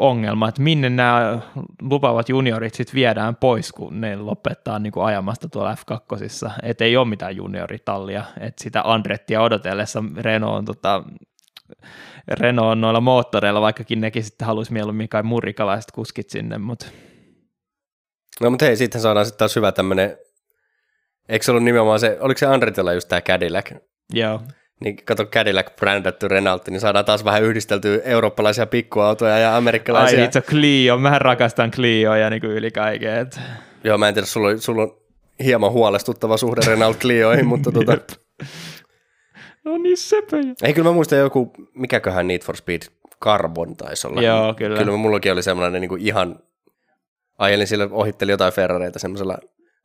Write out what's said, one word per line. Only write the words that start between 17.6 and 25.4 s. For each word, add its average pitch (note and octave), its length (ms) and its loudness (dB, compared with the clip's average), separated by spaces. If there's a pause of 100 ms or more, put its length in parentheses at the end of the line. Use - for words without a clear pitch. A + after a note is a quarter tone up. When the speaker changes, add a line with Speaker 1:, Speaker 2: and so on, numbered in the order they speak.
Speaker 2:
No A#2+ 100 4
mut B2+ 120 0
hei, B2+ 140 4
siitähän A#2 260 -2
saadaan G#2 240 2
sit A2+ 100 -12
taas A2 200 0
hyvä G#2 160 2
tämmönen, F#2+ 440 0 (1120)
eikö A2 160 -2
se C3+ 60 2
ollut A#2+ 140 4
nimenomaan A2+ 360 4
se, A2 200 2
oliko C3+ 180 0
se D3 80 0
Andretilla A2 460 2
just F2 160 -4
tää F2+ 120 0
Cadillac? F2+ 520 -2 (400)
Speaker 1:
Joo. A2 280 -2 (400)
Speaker 2:
Niin G#2 240 -6
kato G#2+ 200 -2
Cadillac G#2 520 0